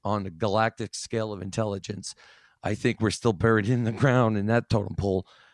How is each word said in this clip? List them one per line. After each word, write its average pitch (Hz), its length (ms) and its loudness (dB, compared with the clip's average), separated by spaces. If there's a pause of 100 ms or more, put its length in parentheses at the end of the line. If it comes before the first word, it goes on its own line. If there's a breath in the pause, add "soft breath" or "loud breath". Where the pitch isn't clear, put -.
on 101 220 -2
a 92 40 -10
galactic 107 640 0
scale 110 380 -6
of 98 100 -10
intelligence. 101 720 -6 (480 loud breath)
I 107 120 -2
think 117 260 0
we're 107 100 2
still 117 220 0
buried 107 360 2
in 123 160 0
the 113 80 -2
ground 123 440 2
in 101 100 -2
that 117 220 2
totem 101 280 0
pole. 95 300 0 (280 soft breath)